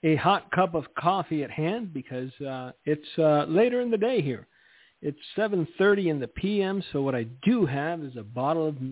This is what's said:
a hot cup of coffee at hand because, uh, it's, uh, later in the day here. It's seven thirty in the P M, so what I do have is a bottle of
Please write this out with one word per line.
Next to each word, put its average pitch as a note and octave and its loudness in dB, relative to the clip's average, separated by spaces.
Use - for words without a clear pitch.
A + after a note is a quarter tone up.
a D#3 6
hot F3 2
cup F3 2
of D3+ -2
coffee E3 0
at B2+ -6
hand F3+ -4
because, C3 -8
uh, C3 -8
it's, D3+ -2
uh, D3+ 6
later A#3+ 4
in B3 -2
the A3 2
day A#3 2
here. C3 -4
It's D3 -6
seven G3+ 0
thirty G3 4
in D3 -2
the A#2+ -6
P G3+ 0
M, G3 -2
so C#3+ 0
what C3+ 0
I A#2 -2
do A3 4
have D3 -4
is B2+ -12
a A2+ -10
bottle C#3 -2
of D3 -4